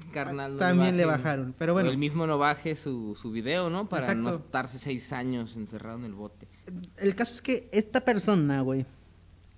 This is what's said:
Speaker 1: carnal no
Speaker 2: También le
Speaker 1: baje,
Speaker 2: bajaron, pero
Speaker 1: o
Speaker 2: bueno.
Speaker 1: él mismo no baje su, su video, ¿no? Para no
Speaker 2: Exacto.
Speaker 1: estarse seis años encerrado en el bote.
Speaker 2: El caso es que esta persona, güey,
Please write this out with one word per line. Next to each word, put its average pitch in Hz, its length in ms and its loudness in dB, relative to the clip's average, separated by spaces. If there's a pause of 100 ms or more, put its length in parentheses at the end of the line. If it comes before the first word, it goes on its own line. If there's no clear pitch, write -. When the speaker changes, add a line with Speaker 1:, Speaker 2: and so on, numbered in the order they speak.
(140)
Speaker 1:
carnal 139 400 -4
no 139 60 -4
Speaker 2:
También 180 380 6
le 175 80 6
Speaker 1:
baje, 151 180 2
Speaker 2:
bajaron, 135 340 -2
pero 165 140 0
Speaker 1:
o 175 40 4
Speaker 2:
bueno. 180 140 4
Speaker 1:
él 135 80 0
mismo 147 300 0
no 151 100 2
baje 147 380 2
su, 117 440 -6
su 117 120 -8
video, 143 400 0
¿no? 196 180 -4
Para 147 240 0
no 113 160 -2
Speaker 2:
Exacto. 165 160 -4
Speaker 1:
estarse 127 320 -4
seis 127 360 -8
años 123 420 -4
encerrado 107 420 -10
en 123 80 -10
el 107 80 -10
bote. 104 340 -14 (500)
Speaker 2:
El 196 180 2
caso 233 180 0
es - 80 -16
que - 300 -2
esta 214 300 2
persona, 185 600 4
güey, 131 240 0 (720)